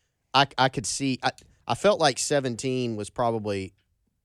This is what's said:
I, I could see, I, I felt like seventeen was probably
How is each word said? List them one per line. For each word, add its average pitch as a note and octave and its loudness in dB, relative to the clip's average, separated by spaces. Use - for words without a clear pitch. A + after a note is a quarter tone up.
I, C#3 6
I C3 4
could B2+ -6
see, C3+ -2
I, C3+ 0
I A#2+ 0
felt G3 2
like C#3+ 4
seventeen B2+ -2
was G#2 -8
probably G#2 -2